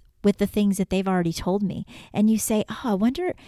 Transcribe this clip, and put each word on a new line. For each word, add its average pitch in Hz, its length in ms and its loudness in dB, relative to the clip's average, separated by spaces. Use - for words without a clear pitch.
with 202 160 4
the 202 80 0
things 202 300 2
that 190 120 -2
they've 190 200 -2
already 175 240 0
told 196 320 -2
me? - 200 -6
And 214 180 4
you 220 80 2
say, 214 300 0
"Oh, 220 160 -10
I 220 100 0
wonder, 262 400 0